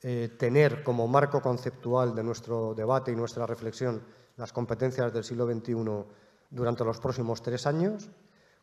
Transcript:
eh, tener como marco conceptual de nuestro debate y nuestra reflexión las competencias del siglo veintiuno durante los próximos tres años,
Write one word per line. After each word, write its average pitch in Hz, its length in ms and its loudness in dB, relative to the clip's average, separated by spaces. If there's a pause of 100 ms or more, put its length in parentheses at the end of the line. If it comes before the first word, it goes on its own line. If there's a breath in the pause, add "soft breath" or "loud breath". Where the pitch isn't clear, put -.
eh, 120 360 -4
tener 143 460 6
como 117 240 2
marco 139 340 4
conceptual 123 720 0
de 110 80 -2
nuestro 113 500 -2
debate 127 380 0
y 117 40 0
nuestra 117 300 -2
reflexión 113 580 -4 (320 loud breath)
las 117 180 -12
competencias 123 580 0
del 113 120 -2
siglo 120 240 -2
veintiuno 113 580 -2 (440 soft breath)
durante 120 340 0
los 113 160 -2
próximos 117 420 -2
tres 123 260 -4
años, 185 420 0 (540 soft breath)